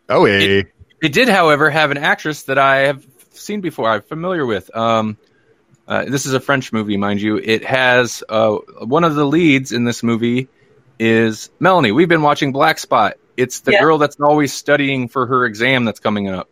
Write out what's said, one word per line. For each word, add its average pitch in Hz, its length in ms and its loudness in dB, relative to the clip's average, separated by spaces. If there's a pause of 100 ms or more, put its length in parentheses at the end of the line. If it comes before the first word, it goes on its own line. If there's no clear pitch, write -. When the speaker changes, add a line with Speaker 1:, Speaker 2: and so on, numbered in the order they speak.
Speaker 1:
Oh, 160 160 2
hey. 196 360 2
Speaker 2:
It, 190 60 -6 (360)
it 156 100 -2
did, 240 160 2
however, 156 400 2
have 147 220 0
an 139 80 -4
actress 156 460 -4
that 135 120 -4
I 135 300 2
have 139 200 -4 (260)
seen 208 280 -10
before, 143 300 -4
I'm 107 100 0
familiar 160 460 -6
with. 101 280 -6
Um, 113 440 0 (680)
uh, 104 200 -4
this 135 180 -4
is 139 80 -4
a 131 80 0
French 135 320 -2
movie, 104 240 -4
mind 101 240 -2
you. 107 160 -2
It 110 300 -2
has, 123 600 0
uh, 110 260 2
one 123 520 -4
of 156 120 0
the 147 100 0
leads 139 460 2
in 120 120 -2
this 117 180 -4
movie 120 460 -2 (500)
is 113 520 0 (100)
Melanie. 165 320 4
We've 165 160 2
been 165 140 2
watching 147 300 0
Black 151 260 0
Spot. 110 400 0 (180)
It's 123 240 -4
the 131 120 0
Speaker 3:
Yeah. 120 100 4
Speaker 2:
girl 156 160 4
that's 143 200 -2
always 147 360 2
studying 139 540 -2
for 127 180 -2
her 127 180 0
exam 120 400 0
that's 107 160 -4
coming 104 300 -2
up. 92 220 -8